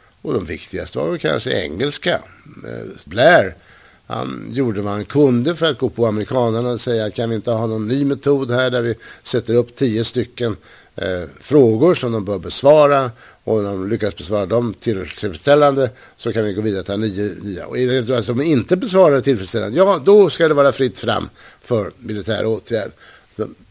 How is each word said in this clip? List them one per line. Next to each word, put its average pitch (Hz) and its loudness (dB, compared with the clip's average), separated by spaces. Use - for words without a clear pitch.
Och 151 -4
de 95 -2
viktigaste 87 -10
var 151 -4
väl 170 -6
kanske 131 -2
engelska. 113 -4
Eh, 57 -10
Blair, 117 4
han 120 -8
gjorde 113 -2
vad 101 -4
han 104 -6
kunde 139 2
för 160 -2
att 139 0
gå 127 -2
på 117 -2
amerikanerna 117 -2
och 117 -6
säga, 110 -2
"Kan 117 -4
vi 113 -2
inte 110 -4
ha 113 -2
någon 110 -4
ny 139 0
metod 139 0
här 127 0
där 123 0
vi 120 -2
sätter 110 -2
upp 120 0
tio 113 0
stycken, 117 -4
eh, 92 -6
frågor 135 4
som 120 -4
de 107 -4
bör 98 -4
besvara, 139 4
och 110 0
när 101 -4
de 98 -6
lyckas 107 -4
besvara 98 -4
dem 113 -2
tillfredsställande 120 0
så 113 -4
kan 110 0
vi 101 -2
gå 101 -4
vidare 98 -2
till 98 -4
nio 101 -2
nya." 90 -8
Och 123 -6
är 127 2
det 123 0
så 127 0
att 113 -2
de 123 -2
inte 156 2
besvarar 180 4
tillfredsställande, 107 -2
ja, 185 2
då 196 8
ska 165 0
det 151 2
vara 139 4
fritt 127 -2
fram 98 -4
för 101 -2
militär 107 -6
åtgärd. 107 -4
Så 107 -4